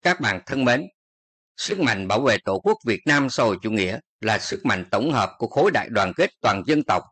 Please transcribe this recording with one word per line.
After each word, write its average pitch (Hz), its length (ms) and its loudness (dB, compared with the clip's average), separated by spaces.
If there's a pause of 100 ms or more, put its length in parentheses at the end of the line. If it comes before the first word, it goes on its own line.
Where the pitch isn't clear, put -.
Các 180 180 0
bạn 98 260 -2
thân 135 180 -2
mến, 123 180 2 (720)
sức 196 240 -4
mạnh 101 280 0
bảo 107 120 2
vệ 123 240 2
Tổ 95 200 -2
quốc 214 120 2 (100)
Việt 107 200 0
Nam 143 240 2
xã 139 120 -2
hội 104 200 2
chủ 110 80 -4
nghĩa 101 280 -2 (220)
là 107 180 0
sức - 280 -6
mạnh 92 240 0
tổng 131 220 0
hợp 107 260 0
của 117 80 -4
khối 180 240 2
đại 107 200 -2
đoàn 98 260 0
kết 185 140 2 (100)
toàn 101 260 0
dân 151 160 2
tộc 101 300 0